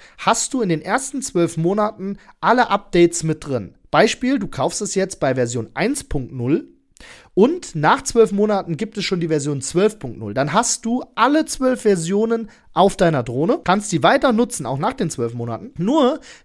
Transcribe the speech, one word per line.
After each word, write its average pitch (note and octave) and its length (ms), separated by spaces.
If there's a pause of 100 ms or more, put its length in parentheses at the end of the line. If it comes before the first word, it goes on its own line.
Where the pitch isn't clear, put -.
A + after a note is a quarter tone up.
(180)
hast - 360
du B3+ 80
in G3 60
den D#3 140
ersten C4 400
zwölf E3+ 340
Monaten G3 600 (220)
alle A#3 300
Updates F3 540
mit D#3 200
drin. A#2+ 300 (160)
Beispiel, A3+ 480
du G3 80
kaufst D3 340
es G#3 140
jetzt - 240
bei C3+ 160
Version A#2+ 400
eins A3+ 300
Punkt C3 280
null C3 360 (680)
und D4 400
nach E3+ 280
zwölf A3 300
Monaten G3+ 460
gibt G#3+ 180
es G3 80
schon F3+ 160
die E3 80
Version D3 320
zwölf G#3 380
Punkt B2 200
null. G#2 140
Dann C#3+ 220
hast A#3 320
du A#3+ 180 (100)
alle C#4+ 300
zwölf B3+ 380
Versionen G#3 680 (240)
auf F#3+ 240
deiner D#3+ 260
Drohne, D#3+ 400
kannst G3+ 300
die D#3 100
weiter B3+ 300
nutzen, G#3+ 320
auch C3 140
nach G#3+ 160
den F3 160
zwölf A#2 240
Monaten. A#2 420
Nur C4 440 (240)